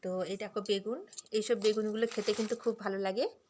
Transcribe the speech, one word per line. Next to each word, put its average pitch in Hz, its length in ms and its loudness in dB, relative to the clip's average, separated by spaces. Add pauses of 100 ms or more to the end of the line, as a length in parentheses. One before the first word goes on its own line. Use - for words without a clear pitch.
তো 190 80 -4 (220)
এই 196 100 -4
দেখো 202 160 -6 (100)
বেগুন, 208 300 0 (380)
এইসব 220 280 2
বেগুনগুলো 214 500 4
খেতে 214 240 0
কিন্তু 220 240 0
খুব 226 120 2 (100)
ভালো 196 220 -2
লাগে। 208 200 2 (220)